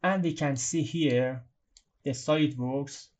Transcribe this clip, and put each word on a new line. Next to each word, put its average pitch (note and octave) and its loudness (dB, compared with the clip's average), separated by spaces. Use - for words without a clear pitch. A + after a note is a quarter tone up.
And F#3+ 2
we E3 2
can C#3+ 0
see D#3+ -2
here B2+ 2
the C#3+ -4
SolidWorks C#3 0